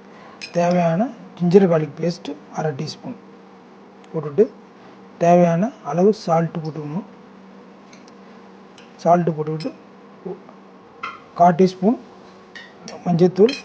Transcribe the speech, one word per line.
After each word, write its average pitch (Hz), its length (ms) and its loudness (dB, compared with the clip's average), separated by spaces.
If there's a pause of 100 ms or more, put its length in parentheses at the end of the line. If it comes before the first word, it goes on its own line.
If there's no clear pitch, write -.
(560)
தேவையான 170 460 0 (340)
ஜிஞ்சர் 175 340 4
கார்லிக் 156 300 -2
பேஸ்ட் 170 300 -6 (280)
அரை 156 200 -4
டீஸ்பூன் - 380 -12 (960)
போட்டுட்டு, 151 340 -2 (760)
தேவையான 175 500 4 (180)
அளவு 180 200 2 (140)
சால்ட் 165 380 0
போட்டுக்கணும். 151 460 -10 (1900)
சால்ட் 170 340 2
போட்டுக்கிட்டு, 156 340 -6 (1700)
கா 175 100 6 (100)
டீஸ்பூன் 185 400 2 (1040)
மஞ்சத்தூள், 185 500 2 (100)